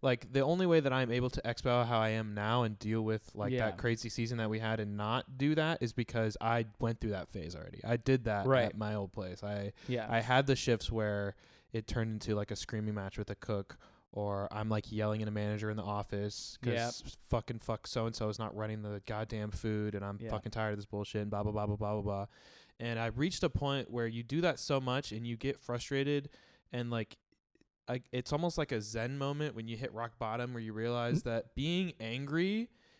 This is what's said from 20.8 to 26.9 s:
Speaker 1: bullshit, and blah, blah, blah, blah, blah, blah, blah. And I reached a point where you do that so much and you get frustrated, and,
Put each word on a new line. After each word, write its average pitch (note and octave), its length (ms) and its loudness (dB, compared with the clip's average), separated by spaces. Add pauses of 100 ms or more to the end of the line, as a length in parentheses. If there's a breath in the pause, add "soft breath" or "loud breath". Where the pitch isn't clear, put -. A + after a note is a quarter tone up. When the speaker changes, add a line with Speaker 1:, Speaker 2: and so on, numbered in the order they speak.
Speaker 1:
bullshit, G#2 360 -4
and G#2 80 -4
blah, G#2 120 0
blah, G#2 100 2
blah, G#2 140 0
blah, G#2 100 0
blah, G#2 180 -2
blah, G#2+ 80 -2
blah. G2 240 -2 (520 loud breath)
And A#2 200 -2
I A2+ 80 0
reached C3 360 0
a D#3+ 80 4
point C#3 400 0
where A#2 160 0
you A2+ 160 -4
do C3 200 0
that E3+ 180 2
so C#3 200 2
much C3 320 -2
and A2 140 -6
you A#2 100 -4
get C3+ 220 -2
frustrated, C#3 680 0 (440 soft breath)
and, A#2+ 180 -2